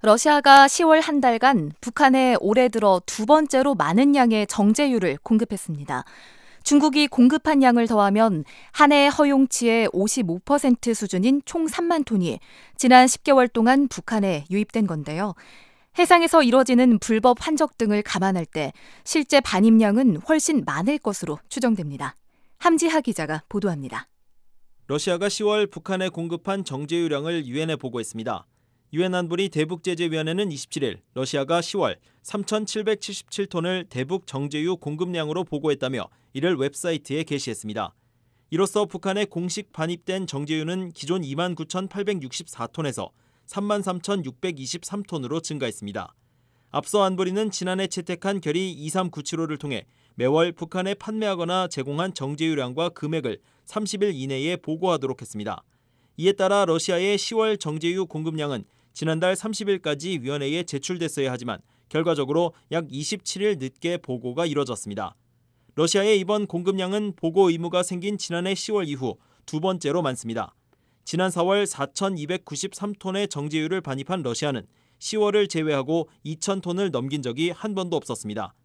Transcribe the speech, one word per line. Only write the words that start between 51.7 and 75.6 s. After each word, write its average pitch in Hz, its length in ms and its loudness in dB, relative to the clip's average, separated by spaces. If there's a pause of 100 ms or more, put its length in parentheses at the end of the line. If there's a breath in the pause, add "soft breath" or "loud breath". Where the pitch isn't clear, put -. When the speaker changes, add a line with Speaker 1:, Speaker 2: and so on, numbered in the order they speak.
Speaker 2:
정제유량과 147 800 -4
금액을 151 480 -6 (260)
삼십 214 380 -6
일 202 120 0
이내에 135 400 -4
보고하도록 156 640 -4
했습니다. 104 400 -10 (540)
이에 175 160 0
따라 196 320 2
러시아의 180 540 0
시월 220 400 -2
정제유 170 480 -4
공급량은 156 580 -6 (300)
지난달 160 420 0
삼십 214 340 -8
일까지 160 540 -4
위원회에 143 400 -4
제출됐어야 147 680 -4
하지만 120 280 -8 (280)
결과적으로 160 640 0 (180 soft breath)
약 160 180 -4
이십칠 180 540 -8
일 208 160 0
늦게 165 380 -6
보고가 127 500 -6
이뤄졌습니다. 113 640 -6 (640)
러시아의 196 440 2
이번 202 280 -4
공급량은 190 680 -4
보고 170 360 2
의무가 170 320 -2
생긴 185 340 -6
지난해 180 380 -4
시월 196 320 -4
이후 131 300 -6 (280)
두 156 140 -6
번째로 175 420 -2
많습니다. 113 540 -6 (500)
지난 185 240 -2
사월 185 380 0
사천이백구십삼 180 1300 -6
톤의 196 340 -6
정제유를 156 540 -4
반입한 143 420 -6
러시아는 127 420 -4 (320)
시월을 208 500 0
제외하고 156 600 -2 (140)